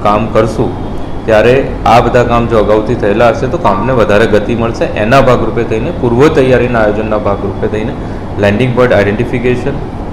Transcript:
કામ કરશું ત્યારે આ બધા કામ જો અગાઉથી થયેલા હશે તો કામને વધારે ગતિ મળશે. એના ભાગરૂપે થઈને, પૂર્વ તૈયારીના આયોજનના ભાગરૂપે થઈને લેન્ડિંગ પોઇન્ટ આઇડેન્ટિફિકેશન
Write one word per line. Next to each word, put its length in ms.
કામ 240
કરશું 640
ત્યારે 420
આ 140
બધા 240
કામ 240
જો 100
અગાઉથી 380
થયેલા 340
હશે 180
તો 100
કામને 360
વધારે 320
ગતિ 300
મળશે. 300
એના 360
ભાગરૂપે 420
થઈને, 280
પૂર્વ 260
તૈયારીના 520
આયોજનના 380
ભાગરૂપે 500
થઈને 260
લેન્ડિંગ 360
પોઇન્ટ 180
આઇડેન્ટિફિકેશન 1080